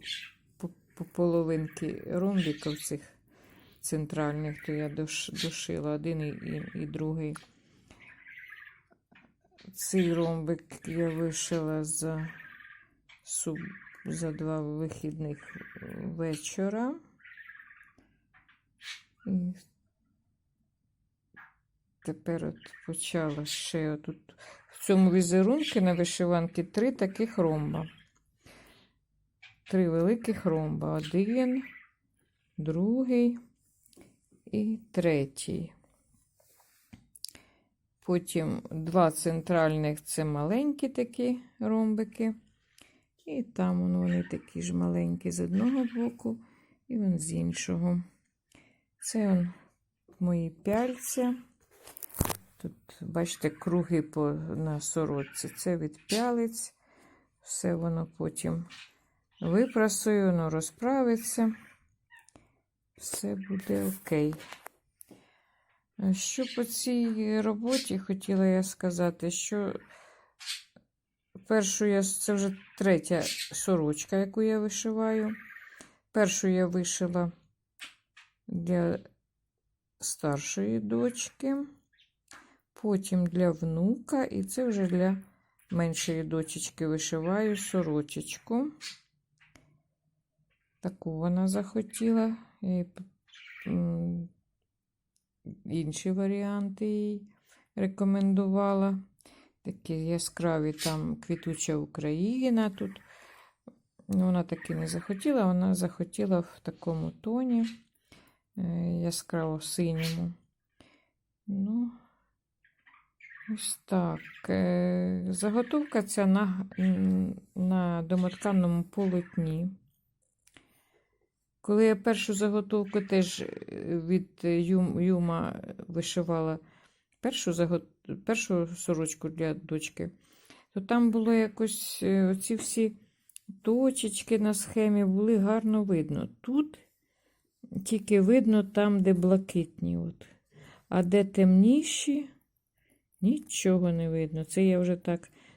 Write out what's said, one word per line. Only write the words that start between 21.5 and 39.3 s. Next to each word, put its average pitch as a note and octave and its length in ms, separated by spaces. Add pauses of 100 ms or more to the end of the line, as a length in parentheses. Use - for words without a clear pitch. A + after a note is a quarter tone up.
тепер D#3+ 400
от D#3+ 100 (320)
почала D#3 580
ще D#3 440
отут. - 460 (320)
В - 180
цьому F#3+ 260
візерунку F#3+ 680
на F3+ 120
вишиванці F3 720
три A3+ 280
таких A3 460
ромба. D#3 480 (1900)
Три F#3 180
великих G3 560
ромба. D#3 480
Один, A#3 720 (920)
другий A#3+ 800 (1120)
і G#3+ 280 (120)
третій. E3 800 (2250)
Потім F3 560 (100)
два E3 400
центральних, D#3+ 920